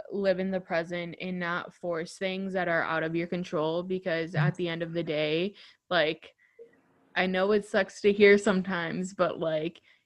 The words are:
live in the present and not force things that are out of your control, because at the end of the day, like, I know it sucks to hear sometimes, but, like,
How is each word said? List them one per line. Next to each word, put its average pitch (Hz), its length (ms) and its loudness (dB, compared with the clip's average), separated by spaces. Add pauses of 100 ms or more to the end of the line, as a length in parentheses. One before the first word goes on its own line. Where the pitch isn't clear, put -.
(120)
live 190 280 0
in 190 120 -2
the 185 80 -2
present 175 600 -4
and 180 180 -6
not 175 340 -4
force 170 440 -6
things 190 340 -4
that 180 160 -2
are 165 160 2
out 160 200 -2
of 165 120 -2
your 170 120 -2
control, 170 560 -2
because 180 520 -4
at 151 200 2
the 175 120 -4
end 170 160 -4
of 165 80 -6
the 170 120 -2
day, 160 500 -2 (360)
like, 165 440 0 (840)
I 180 100 2
know 190 280 2
it 208 120 2
sucks - 360 -2
to 202 100 6
hear 202 260 10
sometimes, 185 760 0
but, - 260 0
like, 160 400 -2 (260)